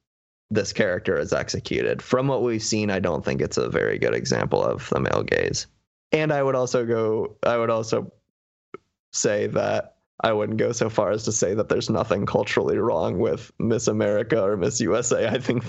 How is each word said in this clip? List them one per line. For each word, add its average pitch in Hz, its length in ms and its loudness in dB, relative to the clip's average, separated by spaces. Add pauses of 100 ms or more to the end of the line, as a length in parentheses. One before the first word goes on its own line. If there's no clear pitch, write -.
(520)
this 107 220 0
character 90 440 0
is 76 140 -2
executed. 60 720 -2
From 131 260 0
what 127 160 0
we've 117 180 0
seen, 107 300 0
I 95 80 0
don't 87 240 0
think 67 160 -2
it's - 160 -2
a 60 140 0
very 50 280 0
good 57 160 0
example 57 480 0
of 55 280 -2
the - 100 2
male 60 240 0
gaze. - 420 0 (460)
And 156 220 2
I 143 100 0
would 135 120 2
also 127 300 0
go, 113 580 -2
I 117 120 2
would 117 140 0
also 113 420 -2 (1000)
say 104 340 0
that 104 480 -2 (260)
I 113 120 4
wouldn't 107 240 0
go 110 160 2
so 117 160 0
far 104 220 2
as 110 120 -2
to - 80 -2
say 98 220 0
that 107 160 -2
there's - 200 0
nothing 101 360 0
culturally 101 520 0
wrong 104 420 0
with 110 380 -2
Miss 113 300 0
America 107 560 2
or 101 140 2
Miss 92 240 0
U 98 160 2
S 117 160 0
A. 107 160 2
I 135 80 0
think, 123 320 -2